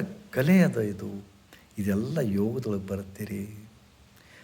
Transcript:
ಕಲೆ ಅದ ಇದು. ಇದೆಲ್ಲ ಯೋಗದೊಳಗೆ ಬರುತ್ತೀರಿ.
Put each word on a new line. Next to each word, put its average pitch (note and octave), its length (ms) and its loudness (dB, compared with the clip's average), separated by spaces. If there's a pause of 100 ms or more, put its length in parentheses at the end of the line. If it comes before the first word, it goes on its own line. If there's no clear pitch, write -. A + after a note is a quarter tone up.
(320)
ಕಲೆ D#3+ 300 6
ಅದ C3+ 160 4
ಇದು. G2+ 480 -4 (520)
ಇದೆಲ್ಲ G#2 400 0
ಯೋಗದೊಳಗೆ G#2+ 720 0
ಬರುತ್ತೀರಿ. G2+ 800 -8 (760)